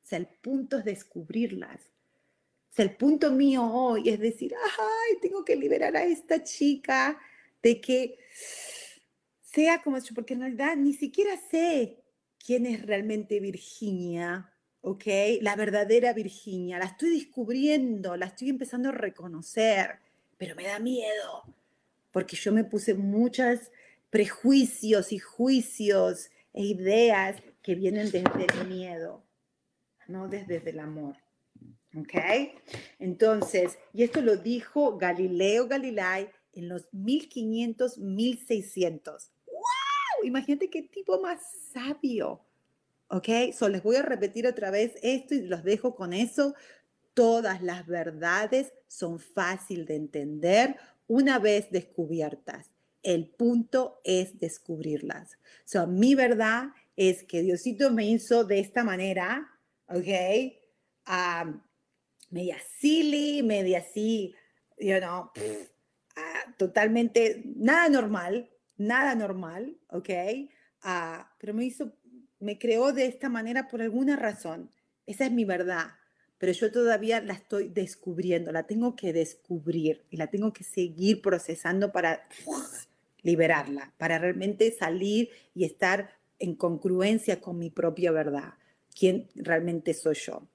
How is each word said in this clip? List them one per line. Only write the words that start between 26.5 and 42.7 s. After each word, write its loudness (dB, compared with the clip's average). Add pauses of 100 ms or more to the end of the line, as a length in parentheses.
e -4
ideas 2 (200)
que -2
vienen -2
desde 2
el -2
miedo, -10 (840)
no -10
desde -6
el -10
amor, -10 (800)
¿ok? -12 (840)
Entonces, 2 (160)
y 4
esto 2
lo 4
dijo 0
Galileo 2
Galilei -2 (220)
en -12
los -12
mil 0
quinientos, -2
mil -2
seiscientos. -4 (160)
¡Wow! -2
Imagínate -2
qué -6
tipo -4
más -6 (320)
sabio, -4 (680)